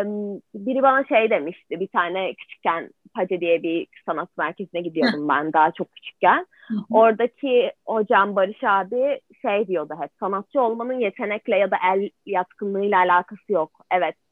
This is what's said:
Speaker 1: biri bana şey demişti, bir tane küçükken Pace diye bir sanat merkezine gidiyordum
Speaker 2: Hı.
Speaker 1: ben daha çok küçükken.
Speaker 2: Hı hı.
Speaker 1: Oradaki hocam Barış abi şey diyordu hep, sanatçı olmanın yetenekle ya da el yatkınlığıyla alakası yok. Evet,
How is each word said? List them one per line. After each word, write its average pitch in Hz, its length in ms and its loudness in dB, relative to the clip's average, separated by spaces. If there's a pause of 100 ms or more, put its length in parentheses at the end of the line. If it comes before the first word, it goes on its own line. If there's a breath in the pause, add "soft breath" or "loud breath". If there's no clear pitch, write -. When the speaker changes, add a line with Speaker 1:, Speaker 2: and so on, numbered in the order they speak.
(540)
Speaker 1:
biri 247 300 -2
bana 269 200 4
şey 226 260 2
demişti, 170 500 -4
bir 190 80 -6
tane 180 460 -2
küçükken - 560 -6 (260)
Pace 185 240 -2
diye 170 240 0
bir 165 240 -4 (180)
sanat 160 320 -8
merkezine 175 440 -6
gidiyordum 160 420 -2
Speaker 2:
Hı. 147 60 -4
Speaker 1:
ben 147 240 0
daha 160 180 4
çok - 200 -10
küçükken. - 560 0 (200 loud breath)
Speaker 2:
Hı 226 60 -6
hı. 208 160 -4
Speaker 1:
Oradaki 226 840 4 (140)
hocam 202 500 2
Barış 196 280 0
abi 233 580 0 (200)
şey 208 260 0
diyordu 151 340 -4
hep, 143 180 -8
sanatçı 202 420 -2
olmanın 233 380 -2
yetenekle 208 580 -2
ya 190 140 2
da 196 60 0 (160)
el 196 160 -2 (160)
yatkınlığıyla 196 760 -2
alakası 180 540 0
yok. 160 380 -4
Evet, 175 240 0 (160)